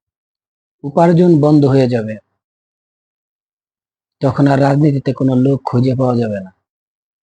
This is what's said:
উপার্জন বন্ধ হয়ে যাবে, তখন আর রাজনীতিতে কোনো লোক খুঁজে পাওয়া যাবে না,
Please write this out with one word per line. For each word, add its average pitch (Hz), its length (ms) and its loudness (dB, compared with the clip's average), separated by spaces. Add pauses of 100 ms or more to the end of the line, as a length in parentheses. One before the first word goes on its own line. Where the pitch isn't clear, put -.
(840)
উপার্জন 170 580 2
বন্ধ 147 240 4
হয়ে 131 240 2
যাবে, 110 280 -6 (2000)
তখন 139 280 0
আর 139 120 0
রাজনীতিতে 139 520 0
কোনো 131 220 -2
লোক 131 300 0
খুঁজে 127 300 -2
পাওয়া 123 220 -2
যাবে 107 240 -4
না, 92 140 -18 (680)